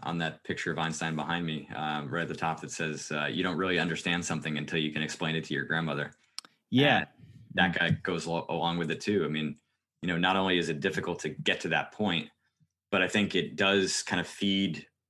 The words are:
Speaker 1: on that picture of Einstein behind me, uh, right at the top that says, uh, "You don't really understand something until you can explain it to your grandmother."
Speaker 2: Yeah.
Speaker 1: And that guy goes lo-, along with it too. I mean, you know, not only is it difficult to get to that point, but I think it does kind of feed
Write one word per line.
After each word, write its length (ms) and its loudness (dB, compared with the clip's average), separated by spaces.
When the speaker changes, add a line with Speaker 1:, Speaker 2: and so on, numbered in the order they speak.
Speaker 1:
on 160 -2
that 240 -4
picture 280 -4
of 60 -2
Einstein 380 -2
behind 300 -2
me, 300 -4
uh, 320 -2
right 140 -2
at 60 -2
the 80 -6
top 260 -2
that 100 -10
says, 400 -4
uh, 140 -2
"You 180 -2
don't 140 0
really 220 2
understand 440 0
something 340 -2
until 220 -2
you 120 0
can 100 -4
explain 340 -2
it 100 -2
to 80 -6
your 120 -2
grandmother." 460 -2
Speaker 2:
Yeah. 300 6
Speaker 1:
And 80 -4
that 220 4
guy 120 2
goes 220 -2
lo-, 240 -2
along 280 0
with 120 -2
it 120 -4
too. 240 2
I 20 -2
mean, 300 -2
you 60 -4
know, 100 0
not 180 4
only 220 4
is 120 2
it 100 -2
difficult 400 -2
to 100 -4
get 320 -2
to 80 -4
that 220 0
point, 380 -2
but 100 4
I 60 4
think 280 2
it 200 2
does 480 4
kind 160 0
of 80 -2
feed 580 0